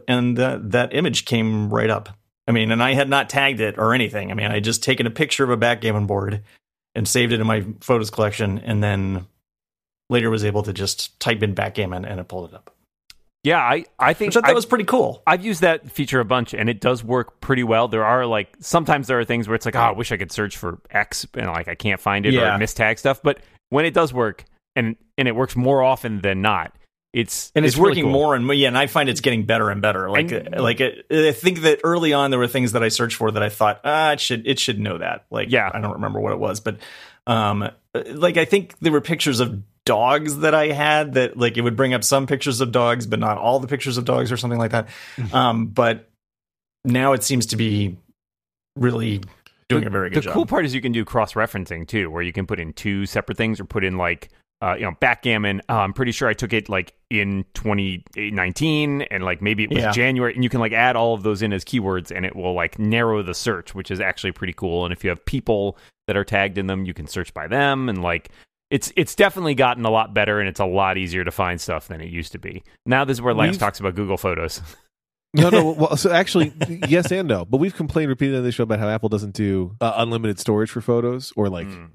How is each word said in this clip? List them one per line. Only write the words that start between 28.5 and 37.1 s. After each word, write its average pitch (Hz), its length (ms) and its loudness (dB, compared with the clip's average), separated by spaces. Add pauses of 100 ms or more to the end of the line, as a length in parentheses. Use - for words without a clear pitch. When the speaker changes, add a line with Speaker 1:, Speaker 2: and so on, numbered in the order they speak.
Speaker 1:
yeah, 139 140 4
and 123 100 2
I 139 100 2
find 143 200 0
it's 135 140 -2
getting 117 240 2
better 110 240 2
and 101 120 -4
better. 95 280 0
Like, 151 240 0
Speaker 2:
And 95 220 -6
Speaker 1:
uh, 131 60 -2
like, 117 200 0
it, - 280 -2
I 156 220 4
think 175 300 0
that 151 240 4
early 165 260 2
on 139 200 2
there 127 80 2
were 120 80 2
things 123 260 0
that 117 100 2
I 110 60 2
searched 117 260 -2
for 110 160 0
that 107 100 -2
I 104 80 0
thought, 104 360 0
"Ah, 151 260 2
it 147 80 -2
should, 117 280 -2
it 131 120 0
should 107 220 -2
know 98 160 -4
that." 87 340 -6
Like, 107 180 -4
Speaker 2:
Yeah. 107 240 2
Speaker 1:
I 113 60 -4
don't 104 140 -4
remember 104 260 -4
what 104 140 -2
it 92 60 -4
was, 98 200 -4
but, 104 180 -6 (480)